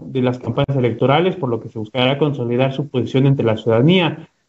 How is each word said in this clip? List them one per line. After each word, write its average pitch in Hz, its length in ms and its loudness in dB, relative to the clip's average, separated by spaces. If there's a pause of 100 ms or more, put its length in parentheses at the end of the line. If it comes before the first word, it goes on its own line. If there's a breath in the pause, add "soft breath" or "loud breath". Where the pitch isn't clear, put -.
de 131 180 -4
las 123 160 0
campañas 139 360 -2
electorales, 131 600 2
por 127 140 -6
lo 117 100 -4
que 107 100 -14
se - 80 -14
buscará 127 400 -2
consolidar 131 560 0
su 147 140 -6
posición 131 400 0
entre 135 180 2
la 110 120 2
ciudadanía. 147 720 2 (220)